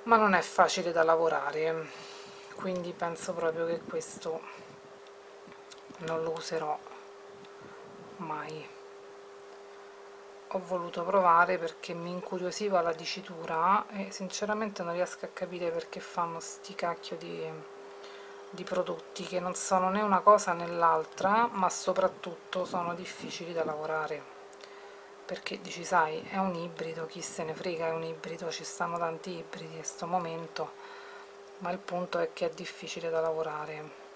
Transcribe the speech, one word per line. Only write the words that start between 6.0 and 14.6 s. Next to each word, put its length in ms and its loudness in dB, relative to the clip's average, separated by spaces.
lo 80 0
userò 460 -2
mai. 500 -6
Ho 120 0
voluto 380 -2
provare 540 8
perché 360 -4
mi 160 -4
incuriosiva 720 2
la 120 4
dicitura 960 2
e 220 -4
sinceramente 720 -2